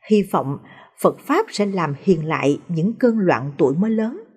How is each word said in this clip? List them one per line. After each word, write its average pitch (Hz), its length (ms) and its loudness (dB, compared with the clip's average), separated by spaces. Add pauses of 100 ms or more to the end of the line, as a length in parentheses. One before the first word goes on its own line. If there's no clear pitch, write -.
hy 208 140 4
vọng 143 360 -2 (420)
Phật - 180 0
Pháp 381 300 0
sẽ 208 180 -2
làm 170 360 -2
hiền 160 220 2
lại 143 340 0 (100)
những 175 260 -2
cơn 226 240 0
loạn 143 400 0
tuổi 139 160 2
mới 208 160 0
lớn. 226 320 -2 (140)